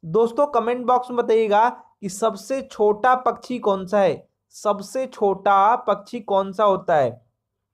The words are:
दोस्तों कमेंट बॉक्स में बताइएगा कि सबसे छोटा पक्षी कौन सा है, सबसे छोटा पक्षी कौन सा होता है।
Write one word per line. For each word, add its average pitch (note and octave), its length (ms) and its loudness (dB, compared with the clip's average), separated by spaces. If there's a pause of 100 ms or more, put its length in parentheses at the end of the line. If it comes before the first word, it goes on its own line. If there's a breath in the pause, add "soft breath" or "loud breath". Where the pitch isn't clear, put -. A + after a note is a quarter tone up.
दोस्तों A#3 440 0
कमेंट A#3+ 380 -2
बॉक्स B3 240 0
में B3 80 -8
बताइएगा A3 520 2
कि - 400 -12
सबसे A3+ 520 -4
छोटा G#3+ 560 2
पक्षी B3 420 -4
कौन F#3+ 260 -2
सा G3+ 140 0
है, E3+ 280 0 (280)
सबसे G#3 520 -4
छोटा G3 720 2
पक्षी G#3+ 440 -6
कौन G3 300 -2
सा G3+ 120 -2
होता F#3 320 0
है। B2 260 0 (520)